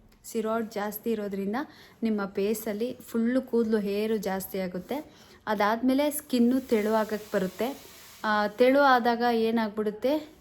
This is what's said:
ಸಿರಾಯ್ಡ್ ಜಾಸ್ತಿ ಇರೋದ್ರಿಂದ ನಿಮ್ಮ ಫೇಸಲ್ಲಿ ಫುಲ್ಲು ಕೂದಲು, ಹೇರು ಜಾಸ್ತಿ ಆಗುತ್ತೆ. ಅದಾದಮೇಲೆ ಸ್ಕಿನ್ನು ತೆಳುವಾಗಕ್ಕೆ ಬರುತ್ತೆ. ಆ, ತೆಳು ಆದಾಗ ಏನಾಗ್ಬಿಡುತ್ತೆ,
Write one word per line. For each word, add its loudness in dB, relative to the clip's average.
ಸಿರಾಯ್ಡ್ -4
ಜಾಸ್ತಿ -6
ಇರೋದ್ರಿಂದ -4
ನಿಮ್ಮ 0
ಫೇಸಲ್ಲಿ -4
ಫುಲ್ಲು 0
ಕೂದಲು, 0
ಹೇರು -2
ಜಾಸ್ತಿ -4
ಆಗುತ್ತೆ. -6
ಅದಾದಮೇಲೆ 2
ಸ್ಕಿನ್ನು 2
ತೆಳುವಾಗಕ್ಕೆ 0
ಬರುತ್ತೆ. -4
ಆ, 2
ತೆಳು 4
ಆದಾಗ 4
ಏನಾಗ್ಬಿಡುತ್ತೆ, 0